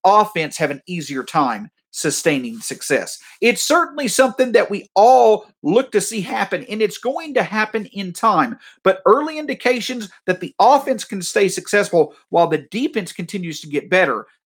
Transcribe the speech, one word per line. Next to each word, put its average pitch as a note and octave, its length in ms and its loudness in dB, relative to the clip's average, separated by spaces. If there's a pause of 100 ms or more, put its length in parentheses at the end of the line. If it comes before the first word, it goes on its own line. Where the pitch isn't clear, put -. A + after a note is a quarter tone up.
offense G3 540 2
have D#3 140 -2
an C#3 160 -10
easier C#3+ 360 -8
time A#2 460 -2 (240)
sustaining C3+ 680 -2
success. - 580 -4 (220)
It's A#3 200 2
certainly D4 460 0
something B3+ 460 0
that A3+ 160 4
we G3+ 260 -8
all A3+ 560 6 (100)
look B3 300 0
to G#3 80 2
see A3 220 -6
happen, G3 480 -4
and G#3+ 120 -4
it's G#3 160 -2
going D4+ 360 -6
to A#3 100 2
happen G#3+ 440 -4
in F#3+ 260 -10
time. E3 440 0 (240)
But F#3 240 2
early D4+ 320 2
indications B3 720 -4 (160)
that F3+ 140 -2
the D3+ 180 -12
offense C4 460 4
can G3 180 -10
stay G3 280 0
successful F3+ 680 0 (140)
while E3+ 180 2
the D#3 120 0
defense G#3+ 520 -6
continues E3+ 480 -10
to D#3+ 80 -18
get C#3+ 220 -6
better, D3+ 360 2 (240)